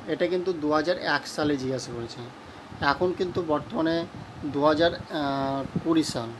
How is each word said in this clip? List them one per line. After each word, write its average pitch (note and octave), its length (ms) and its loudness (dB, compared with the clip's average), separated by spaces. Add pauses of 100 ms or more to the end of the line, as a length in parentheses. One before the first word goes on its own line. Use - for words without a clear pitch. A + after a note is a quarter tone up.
এটা E3 200 0
কিন্তু F3+ 260 0
দু D3+ 200 0
হাজার D#3 260 2
এক D3 300 0
সালে D3 280 0
জিজ্ঞাসা C3 400 -4
করেছে, A#2 240 -8 (600)
এখন D#3+ 380 4
কিন্তু F#3 300 0
বর্তমানে D#3+ 580 0 (380)
দু C#3+ 200 2
হাজার, D#3 300 6
আহ, C#3 880 -2
কুড়ি E3 180 4
সাল, A#2+ 260 -2 (120)